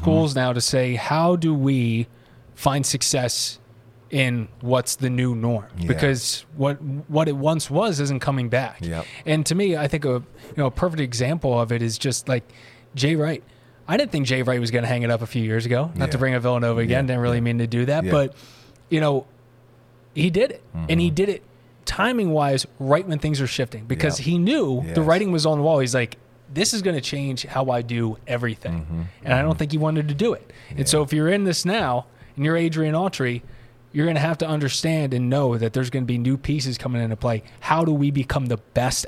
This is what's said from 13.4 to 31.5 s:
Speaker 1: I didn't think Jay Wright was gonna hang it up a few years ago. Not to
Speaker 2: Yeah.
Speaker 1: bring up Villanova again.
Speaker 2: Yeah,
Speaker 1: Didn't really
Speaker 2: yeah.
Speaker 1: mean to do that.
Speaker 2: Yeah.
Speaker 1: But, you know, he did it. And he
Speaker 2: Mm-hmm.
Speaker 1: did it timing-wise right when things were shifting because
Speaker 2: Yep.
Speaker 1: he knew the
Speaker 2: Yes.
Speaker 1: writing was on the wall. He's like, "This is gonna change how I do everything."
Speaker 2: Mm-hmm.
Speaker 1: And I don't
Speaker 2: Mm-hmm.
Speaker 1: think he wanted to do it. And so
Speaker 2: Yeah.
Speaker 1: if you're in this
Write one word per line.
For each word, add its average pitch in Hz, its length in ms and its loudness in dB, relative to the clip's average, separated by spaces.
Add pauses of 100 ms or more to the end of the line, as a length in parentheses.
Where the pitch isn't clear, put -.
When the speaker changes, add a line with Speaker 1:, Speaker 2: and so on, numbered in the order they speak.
Speaker 1:
I 170 100 0
didn't 277 140 0
think 143 140 0
Jay 131 160 0
Wright 123 180 0
was 117 120 -2
gonna 120 160 0
hang 120 160 0
it 117 80 0
up 113 100 0
a 117 60 -8
few 117 160 -2
years 113 240 0
ago. 131 260 0
Not 135 160 0
to 143 80 -2
Speaker 2:
Yeah. - 20 0
Speaker 1:
bring 131 140 2
up 123 80 0
Villanova 120 400 2
again. 123 240 2
Speaker 2:
Yeah, - 80 -2
Speaker 1:
Didn't 123 80 0
really 120 160 2
Speaker 2:
yeah. 117 40 0
Speaker 1:
mean 117 180 0
to 117 80 0
do 120 180 0
that. 151 200 0
Speaker 2:
Yeah. 185 60 2
Speaker 1:
But, 143 220 2 (560)
you 160 100 2
know, 143 280 0 (880)
he 165 160 2
did 214 180 2
it. - 140 -12 (260)
And 165 100 4
he 170 100 4
Speaker 2:
Mm-hmm. 156 40 -2
Speaker 1:
did 190 160 2
it 180 140 -6 (520)
timing-wise 156 680 2 (140)
right 151 280 2
when 156 120 -2
things 151 200 0
were 135 80 0
shifting 117 380 -6
because 139 340 0
Speaker 2:
Yep. 131 60 -6
Speaker 1:
he 170 140 2
knew 175 420 2
the 160 60 -6 (140)
Speaker 2:
Yes. 156 60 2
Speaker 1:
writing 185 240 4
was 156 140 0
on 156 140 2
the 143 40 0
wall. 156 160 4
He's 127 160 0
like, 120 220 0 (340)
"This 139 220 0
is 214 80 -2
gonna 175 180 0
change 139 460 -4
how 131 240 -2
I 123 140 0
do 117 340 -2 (100)
everything." 117 540 -4
Speaker 2:
Mm-hmm. 80 200 -6 (220)
Speaker 1:
And 131 100 0
I 131 80 4
don't 156 100 0
Speaker 2:
Mm-hmm. 160 80 0
Speaker 1:
think 147 120 -2
he 156 60 -2
wanted 156 320 0
to 147 60 -2
do 220 180 0
it. - 180 -10 (240)
And 139 120 -2
so 156 120 2
Speaker 2:
Yeah. 151 60 2
Speaker 1:
if 135 80 -4
you're 151 160 2
in 202 140 2
this 180 200 0